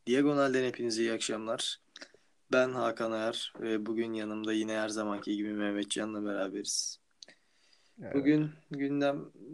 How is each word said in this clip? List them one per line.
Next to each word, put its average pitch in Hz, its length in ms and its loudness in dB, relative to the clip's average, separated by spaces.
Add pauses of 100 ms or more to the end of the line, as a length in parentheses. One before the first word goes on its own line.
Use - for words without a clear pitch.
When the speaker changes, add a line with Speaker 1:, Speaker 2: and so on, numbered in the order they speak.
Speaker 1:
Diagonal'den 135 580 4
hepinize 120 380 0
iyi 113 100 4
akşamlar. 110 680 -2 (720)
Ben 127 200 6
Hakan 117 400 0
Ayar 110 480 -2
ve 110 260 0
bugün 113 260 -2
yanımda 107 400 -4
yine 110 200 0
her 107 160 0
zamanki 104 480 -2
gibi 107 160 -2
Mehmetcan'la 104 720 -2
beraberiz. 98 760 -4 (1000)
Speaker 2:
Evet. 117 120 -4
Speaker 1:
Bugün 151 360 4 (200)
gündem 143 640 0 (220)